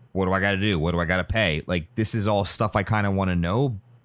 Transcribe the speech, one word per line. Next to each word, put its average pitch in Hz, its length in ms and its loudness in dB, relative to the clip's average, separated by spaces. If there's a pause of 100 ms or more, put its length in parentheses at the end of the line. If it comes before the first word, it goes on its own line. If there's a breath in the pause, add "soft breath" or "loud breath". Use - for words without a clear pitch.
(140)
what 92 120 0
do 92 60 2
I 95 80 2
gotta 98 180 2
do? 98 220 0
What 82 120 0
do 85 80 0
I 85 60 0
gotta 90 200 0
pay? 90 420 0
Like, 85 280 -4
this 110 200 -2
is 104 120 0
all 101 180 2
stuff - 300 -2
I 101 80 2
kinda 104 280 0
wanna 95 240 0
know, 101 440 0 (260)